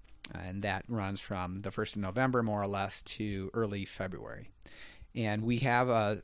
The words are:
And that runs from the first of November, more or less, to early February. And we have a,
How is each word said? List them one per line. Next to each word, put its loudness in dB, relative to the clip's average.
And -6
that 0
runs 0
from -2
the -4
first -2
of 0
November, 4
more 2
or 2
less, -2
to -4
early 0
February. -8
And 0
we 2
have 4
a, 4